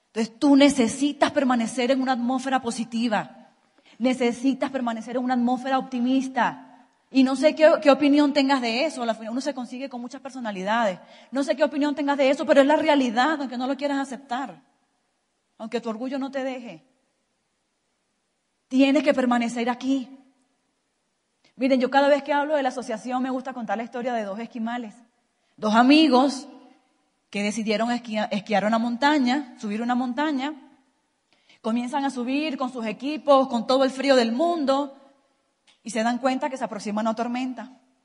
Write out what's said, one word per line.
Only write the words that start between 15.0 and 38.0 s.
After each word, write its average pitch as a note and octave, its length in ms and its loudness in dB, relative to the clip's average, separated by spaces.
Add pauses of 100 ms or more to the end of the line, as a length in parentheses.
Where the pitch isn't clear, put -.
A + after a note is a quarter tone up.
Aunque A3+ 220 -6
tu A3+ 100 -8
orgullo B3 300 -6
no C4+ 120 -6
te C4+ 120 -6
deje. A#3+ 420 -10 (1800)
Tienes C4+ 360 4
que D4 100 2
permanecer A#3+ 560 -2
aquí. B3+ 480 -4 (1400)
Miren, C4 240 0
yo B3+ 100 0
cada C#4 200 4
vez C#4+ 140 4
que D4 100 -4
hablo D4 240 -2
de C#4 60 0
la C4 60 0
asociación B3 540 -6
me C4 60 -4
gusta B3+ 240 -8
contar A3 240 -6
la A#3 60 -6
historia B3 300 -6
de A3+ 120 -4
dos G3 140 -8
esquimales. A#3 540 -8 (640)
Dos G#3+ 180 -2
amigos C4+ 760 4 (800)
que G3+ 140 -6
decidieron G#3+ 480 -2
esquia-, G#3+ 400 -4
esquiar G3+ 340 0
una A3+ 120 2
montaña, B3+ 800 0
subir A3 240 -6
una A#3+ 140 -2
montaña. C4 580 -2 (1080)
Comienzan B3 420 -4
a C#4 60 0
subir C4+ 480 -4
con B3+ 160 -6
sus A#3 120 -8
equipos, C4+ 640 2
con A#3 180 -4
todo C4 200 2
el C4+ 60 0
frío C4+ 260 4
del A3+ 160 2
mundo, C#4+ 640 -2 (840)
y A3+ 100 -14
se A3 120 -2
dan A#3+ 140 0
cuenta C4 320 -2
que C4 80 -10
se B3+ 80 -6
aproxima G#3 340 -6
una A3+ 160 -2
tormenta. A#3+ 640 -8 (260)